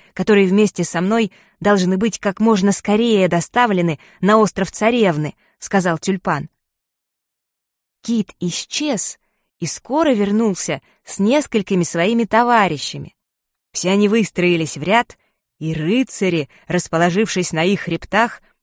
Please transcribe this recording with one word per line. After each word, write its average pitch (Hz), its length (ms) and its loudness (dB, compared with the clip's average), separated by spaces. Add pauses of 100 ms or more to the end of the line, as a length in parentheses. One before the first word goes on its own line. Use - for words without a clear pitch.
(140)
которые 196 340 4
вместе 196 360 2
со 170 180 -2
мной 214 300 0 (280)
должны 190 380 2
быть 214 200 -2
как 196 220 -4
можно 208 320 2
скорее 214 560 2
доставлены 175 720 0 (200)
на 208 180 4
остров 196 340 0
Царевны», 196 640 0 (240)
сказал 175 400 0
Тюльпан. 165 500 -4 (1500)
Кит 226 360 -4
исчез - 800 -6 (400)
и 170 80 -6
скоро 302 440 -2
вернулся 202 720 -2 (220)
с - 160 -8
несколькими 208 640 0
своими 208 400 -2
товарищами. 196 920 0 (580)
Все 180 180 -2
они 202 180 4
выстроились 175 680 0
в 139 60 -12
ряд, 214 380 0 (400)
и 160 160 -6
рыцари, 175 760 -2 (160)
расположившись 180 840 -2
на 160 120 -2
их 185 180 0
хребтах, 196 600 -4 (220)